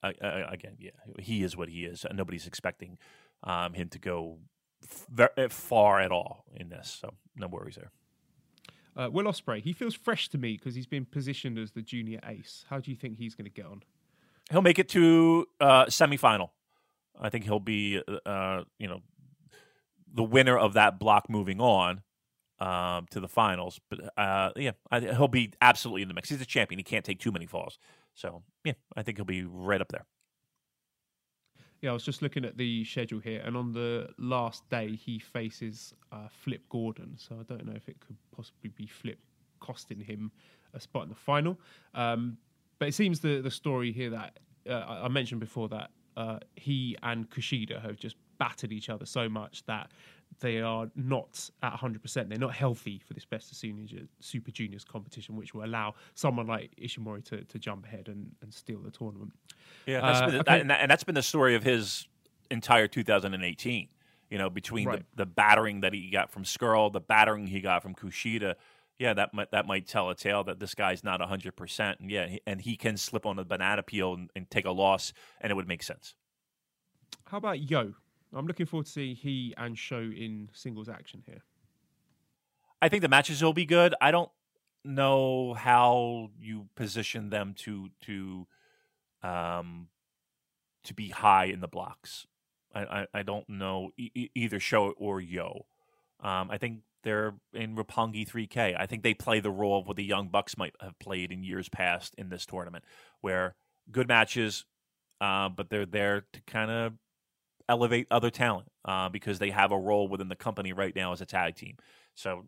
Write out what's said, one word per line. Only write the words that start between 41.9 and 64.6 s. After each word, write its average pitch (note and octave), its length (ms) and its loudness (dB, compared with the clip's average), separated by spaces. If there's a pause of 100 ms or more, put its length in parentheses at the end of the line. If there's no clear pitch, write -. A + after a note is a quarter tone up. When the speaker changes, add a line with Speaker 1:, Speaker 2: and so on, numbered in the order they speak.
Speaker 2:
Um, A#2 420 -2 (420)
but D3 100 -2
it C3+ 60 -2
seems F#3 260 2
the, C#3+ 200 0
the C3 100 -6
story B2+ 420 -4
here A#2+ 180 -6
that, G#2+ 280 -10 (300)
uh, B2+ 40 -4
I, A2 340 -6
I - 20 -2
mentioned B2+ 320 -2
before A2+ 300 -6
that, G#2+ 200 -10 (260)
uh, A2+ 220 -8 (160)
he C3 480 -4
and A#2 280 -4
Kushida A2+ 500 -6
have A2 160 -10
just A2+ 200 -14 (220)
battered A#2+ 340 -4
each G#2+ 180 -10
other G#2 160 -8
so A#2 220 -4
much G#2+ 360 -10
that A2 280 -10 (480)
they A2+ 200 -2
are A2+ 360 -4
not C3 540 -6 (120)
at B2 120 -4
a - 20 -10
hundred A2 260 -8
percent. A2 260 -6
They're A2 100 -8
not B2+ 160 -2
healthy A2+ 520 -4
for - 80 -16
this - 100 -18
Best - 280 -12
of - 40 -20
Senior, G#2+ 500 -12 (120)
Super A#2+ 320 -12
Juniors G2+ 320 -10
competition, G#2+ 540 -14
which F#2+ 180 -14
will G#2+ 100 -10
allow A2 300 -6 (200)
someone A#2+ 320 0
like A2 360 -6
Ishimori G#2+ 440 -10
to, G#2 180 -10
to - 140 -14
jump G2+ 260 -10
ahead G#2 240 -16
and, G2+ 320 -14
and G#2+ 120 -20
steal G#2+ 280 -14
the A2 100 -16
tournament. G#2 420 -12 (540)
Speaker 1:
Yeah, C3+ 140 0
that's B2+ 200 6
Speaker 2:
Uh, B2+ 40 6
Speaker 1:
been B2+ 100 4
the, B2+ 60 4
Speaker 2:
okay. C3+ 120 8
Speaker 1:
that, - 100 10
and, C#3 80 2
that, C#3 100 6
and C#3 100 4
that's C#3+ 140 0
been F3 100 -2
the C3+ 80 2
story C3 320 6
of A2 80 2
his A2+ 460 0 (420)
entire A2+ 380 6
two A#2 160 -2
thousand G2 300 4
and F#2 100 -4
eighteen. G2 440 -4 (420)
You G#2 80 -6
know, F#2+ 100 0
between G#2 400 -6